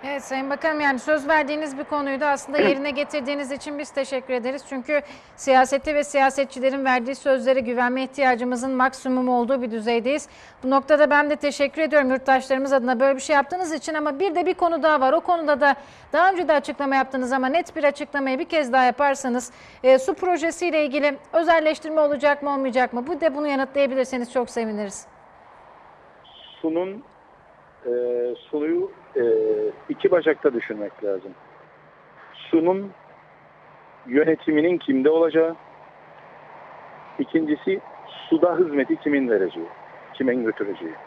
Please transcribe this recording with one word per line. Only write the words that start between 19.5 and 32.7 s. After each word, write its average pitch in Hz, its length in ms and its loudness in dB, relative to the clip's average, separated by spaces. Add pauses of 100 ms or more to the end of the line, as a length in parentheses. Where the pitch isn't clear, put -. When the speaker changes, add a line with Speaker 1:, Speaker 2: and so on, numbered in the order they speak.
Speaker 1:
e, 262 160 6
su 311 160 0
projesiyle 330 680 0
ilgili 277 320 0 (160)
özelleştirme 311 680 2
olacak 285 420 2
mı, 285 120 -2
olmayacak 254 380 0
mı? 240 140 -6
Bu 320 140 -4
da 311 140 0
bunu 294 120 -4
yanıtlayabilirseniz 262 840 -2
çok 247 180 -2
seviniriz. 208 560 -6 (1600)
Speaker 2:
Sunun, 185 400 -4 (840)
e, 120 60 -2 (580)
suyu, 170 400 -2 (260)
e, 127 60 2 (680)
iki - 220 0
bacakta 156 440 2
düşünmek 104 500 -8
lazım. 98 260 -4 (1040)
Sunun 185 580 -2 (1160)